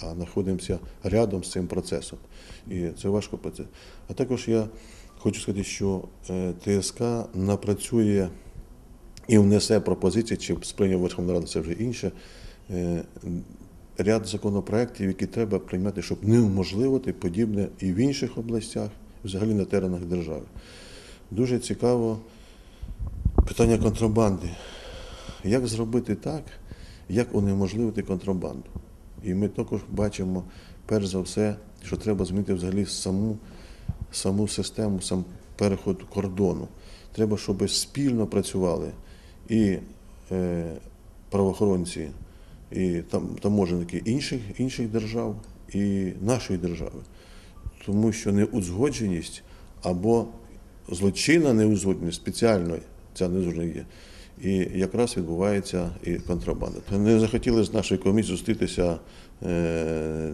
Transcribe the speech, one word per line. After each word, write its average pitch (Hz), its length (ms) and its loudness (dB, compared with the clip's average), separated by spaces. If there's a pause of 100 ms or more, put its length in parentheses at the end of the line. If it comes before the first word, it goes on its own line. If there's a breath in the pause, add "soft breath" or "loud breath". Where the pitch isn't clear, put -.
а 82 140 -8
знаходимося 92 640 -2 (240 loud breath)
рядом 98 420 2
з - 60 -10
цим 90 160 -2
процесом. - 520 -4 (520 loud breath)
І 87 180 -2 (140)
це 98 60 -2
важко 98 300 0
про 85 120 -8
це. - 120 -10 (460 loud breath)
А - 40 -10
також 123 360 -2
я 110 200 2 (500 loud breath)
хочу 101 220 0
сказати, 98 240 -2
що, 98 400 -2 (260)
е, 92 220 0 (120)
Т 101 140 2
С 92 120 0
К 120 440 -2
напрацює 101 920 4 (1000 loud breath)
і 110 100 10
внесе 104 420 8
пропозиції, 92 580 2
чи - 240 -2
сприйме 95 340 2
Верховна 90 360 0
Рада, 85 140 0
це 85 140 -2
вже 82 120 -4
інше, 107 400 -2 (580 loud breath)
е, 87 320 -2 (960)
ряд 104 280 2
законопроєктів, 101 800 0
які 92 180 -2
треба 101 320 0
приймати, 92 440 -4
щоб - 260 -6
неуможливити 107 840 4
подібне 101 560 0 (120)
і 95 120 0
в 87 40 -2
інших 135 420 0
областях, 110 520 -4 (340 loud breath)
взагалі 104 300 0
на 101 100 2
теренах 92 360 0
держави. 85 420 -4 (880 loud breath)
Дуже 123 280 2
цікаво 117 600 2 (1300 loud breath)
питання 113 300 6
контрабанди. 107 680 4 (960 loud breath)
Як 120 220 4
зробити 110 480 0
так, 147 280 -4 (640 loud breath)
як 117 260 0
унеможливити 101 680 0
контрабанду? 90 640 -4 (600)
І 90 100 0
ми 101 140 2
також 110 320 -4 (100)
бачимо, 92 540 -2 (420 loud breath)
перш 104 200 2
за 92 140 0
все, 107 360 0 (280)
що - 120 -2
треба 98 280 0
змінити 95 300 0
взагалі 92 320 0
саму, 104 520 -2 (760 loud breath)
саму 101 360 0
систему, 101 520 -2
сам 92 240 -2 (320)
переход 98 460 0
кордону. 95 640 0 (440 loud breath)
Треба, 107 260 2
щоб 98 320 0
спільно 123 560 0
працювали 90 640 0 (580 loud breath)
і, 101 300 4 (540)
е, 87 400 -2 (580)
правоохоронці, 92 800 2 (640 loud breath)
і 87 380 0
там, 87 180 -2 (140)
таможенники 87 640 2
інших, 139 360 0 (180)
інших 123 300 -2
держав, 110 480 -2 (360)
і 98 400 0 (100)
нашої 104 360 0
держави. 85 420 -4 (840 loud breath)
Тому 104 260 4
що 104 200 -2
неузгодженість 101 1080 0 (400 loud breath)
або 107 440 2 (640)
злочинна 165 640 4
неузгодженість, 98 640 4
спеціально 90 600 2 (380)
ця 92 140 0
неузгодженість 85 480 0
є, 67 80 -8 (640 loud breath)
і 95 280 2
якраз 107 380 0
відбувається 90 720 0 (140)
і 85 100 -2
контрабанда. - 640 -4 (200)
Не 110 220 8
захотіли 113 440 4
з 90 100 -2
нашої 95 260 2
комісії 98 360 2
зустрітися, 87 640 0 (440 loud breath)
е, 80 920 0